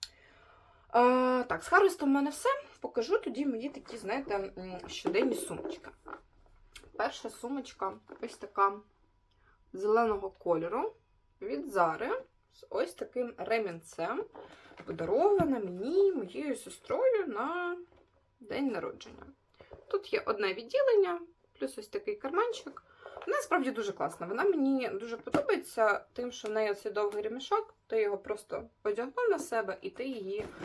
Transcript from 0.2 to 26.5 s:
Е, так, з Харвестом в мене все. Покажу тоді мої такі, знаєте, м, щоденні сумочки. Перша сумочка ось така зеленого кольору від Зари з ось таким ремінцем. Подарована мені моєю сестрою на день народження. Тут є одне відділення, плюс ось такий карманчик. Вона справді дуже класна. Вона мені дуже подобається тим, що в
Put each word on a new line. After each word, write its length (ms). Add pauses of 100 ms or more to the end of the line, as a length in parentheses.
Е, 500
так, 180
з 60
Харвестом 400
в 40
мене 180
все. 180 (320)
Покажу 380
тоді 280
мої 220
такі, 280
знаєте, 600
м, 280
щоденні 480
сумочки. 560 (1040)
Перша 340
сумочка 600 (300)
ось 140
така 440 (920)
зеленого 580
кольору 640 (500)
від 300
Зари 500 (300)
з 180
ось 240
таким 420
ремінцем. 880 (600)
Подарована 720
мені 540
моєю 440
сестрою 720
на 500 (640)
день 320
народження. 540 (600)
Тут 240
є 140
одне 280
відділення, 680 (380)
плюс 200
ось 100
такий 280
карманчик. 680 (440)
Вона 120
справді 320
дуже 220
класна. 340
Вона 180
мені 440
дуже 280
подобається 960
тим, 200
що 160
в 20